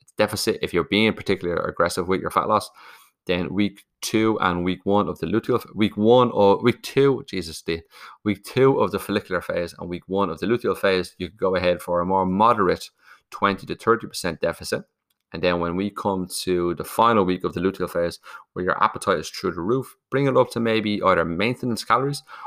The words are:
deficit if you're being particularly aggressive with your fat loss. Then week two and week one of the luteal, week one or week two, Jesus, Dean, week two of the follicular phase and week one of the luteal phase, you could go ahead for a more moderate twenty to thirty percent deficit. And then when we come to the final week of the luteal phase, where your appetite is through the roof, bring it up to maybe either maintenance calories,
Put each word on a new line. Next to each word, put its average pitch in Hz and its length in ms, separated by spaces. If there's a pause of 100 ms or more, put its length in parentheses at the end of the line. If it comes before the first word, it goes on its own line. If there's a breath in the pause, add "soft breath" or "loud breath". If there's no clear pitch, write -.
(160)
deficit 113 460
if - 100
you're 85 120
being 107 280
particularly 87 560
aggressive 87 380
with 95 140
your - 100
fat - 180
loss. 104 220 (560 loud breath)
Then 87 260
week 98 320 (160)
two 110 400
and 87 240
week 92 220
one 98 220
of 78 100
the 82 80
luteal, 113 380 (100)
week 104 220
one 117 340
or 101 320
week 117 200
two, 135 440
Jesus, 85 360
Dean, 82 200 (420 loud breath)
week 101 200
two 135 360
of 101 100
the 95 100
follicular 98 400
phase 85 380
and 87 100
week 87 180
one 92 240
of 80 80
the 87 80
luteal 110 300
phase, 95 420
you 87 100
could 80 80
go 95 200
ahead 87 260
for 87 180
a 87 60
more 95 180
moderate 95 640 (400 soft breath)
twenty 98 360
to 87 80
thirty - 320
percent - 340
deficit. - 440 (500)
And 90 80
then 87 180
when 85 160
we 98 140
come 95 360 (140)
to 87 360
the - 80
final 113 380
week 90 220
of 82 80
the 87 80
luteal 90 300
phase, 85 280 (360 loud breath)
where 90 100
your - 180
appetite 95 360
is 78 100
through - 240
the 87 80
roof, 123 340 (160)
bring 139 160
it 131 120
up 127 140
to 117 80
maybe 110 420
either 90 240
maintenance 110 580
calories, 135 380 (240 loud breath)